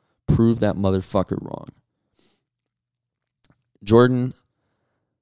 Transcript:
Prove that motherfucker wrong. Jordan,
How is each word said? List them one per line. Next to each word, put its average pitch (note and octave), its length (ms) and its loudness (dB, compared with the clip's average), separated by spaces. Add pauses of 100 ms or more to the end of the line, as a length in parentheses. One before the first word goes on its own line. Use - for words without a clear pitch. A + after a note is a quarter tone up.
(260)
Prove A2+ 340 2
that G#2 160 -2
motherfucker F#2+ 680 -2
wrong. - 260 -14 (2250)
Jordan, B2 480 2 (880)